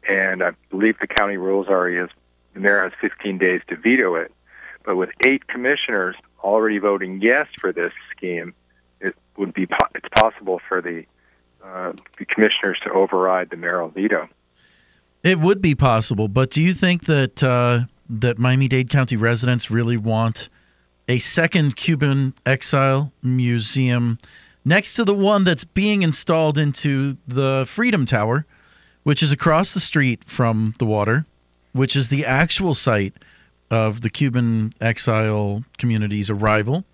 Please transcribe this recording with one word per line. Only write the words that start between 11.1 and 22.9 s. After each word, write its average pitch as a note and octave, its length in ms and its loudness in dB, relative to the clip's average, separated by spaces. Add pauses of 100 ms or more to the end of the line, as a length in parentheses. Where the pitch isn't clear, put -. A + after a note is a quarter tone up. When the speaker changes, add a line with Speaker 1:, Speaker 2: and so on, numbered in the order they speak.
Speaker 1:
uh, F#2 300 -10 (260)
the - 60 -12
commissioners G2+ 580 0
to F#2 80 -6
override F#2 600 0
the F2 60 -12
mayoral E2+ 320 -4
veto. F#2+ 400 -2 (960)
Speaker 2:
It F3+ 160 4
would F#3+ 240 2
be D#3 120 4
possible, A2 540 2
but B2+ 220 0
do D3 100 0
you F3 140 2
think F3+ 300 0
that, C#3+ 400 0
uh, A#2+ 400 2 (260)
that A#2 280 0
Miami-Dade B2+ 520 2
County C3 260 0
residents A#2 540 0
really A#2 260 0
want A2+ 520 -2 (600)
a B2 120 2
second D#3+ 560 2
Cuban C#3 580 0 (100)
exile C3+ 680 0 (100)